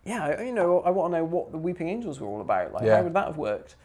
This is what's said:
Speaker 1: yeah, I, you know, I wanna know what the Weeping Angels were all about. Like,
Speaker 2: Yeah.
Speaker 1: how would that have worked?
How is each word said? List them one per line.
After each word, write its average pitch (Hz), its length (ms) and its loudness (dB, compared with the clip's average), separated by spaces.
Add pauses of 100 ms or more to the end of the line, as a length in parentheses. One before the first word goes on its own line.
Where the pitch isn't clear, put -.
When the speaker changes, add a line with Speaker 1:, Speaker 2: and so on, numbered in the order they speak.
Speaker 1:
yeah, 170 340 -2
I, 214 40 -6
you 247 100 -6
know, 180 280 4
I 175 100 2
wanna 175 280 2
know 165 60 0
what 170 280 -4
the 170 40 -8
Weeping 170 320 -4
Angels 190 320 -6
were 107 60 -8
all 101 160 -6
about. 92 320 0
Like, 110 100 -2
Speaker 2:
Yeah. 107 140 8
Speaker 1:
how - 60 4
would 170 100 -2
that 196 140 0
have 156 100 -8
worked? 107 460 -4